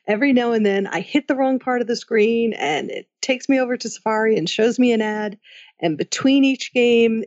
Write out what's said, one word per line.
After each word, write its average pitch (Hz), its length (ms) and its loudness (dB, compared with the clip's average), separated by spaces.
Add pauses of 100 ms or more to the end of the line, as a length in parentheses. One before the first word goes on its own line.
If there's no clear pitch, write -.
every 233 240 2
now 240 200 2
and 220 120 2
then 196 220 0
I 170 140 -6
hit 269 280 -2
the 285 80 0
wrong 262 220 0
part 247 240 -2
of 208 40 -6
the 233 100 -2
screen 226 580 0
and 147 360 -4
it - 160 -12 (140)
takes 254 300 -2
me 262 100 4
over 247 160 -2
to 233 140 -10
Safari 220 480 0
and 160 100 -2
shows 226 300 0
me 247 140 4
an 220 100 0
ad. 214 360 -6 (400)
And 156 200 -2
between 269 440 0
each 269 300 -2
game, 233 540 2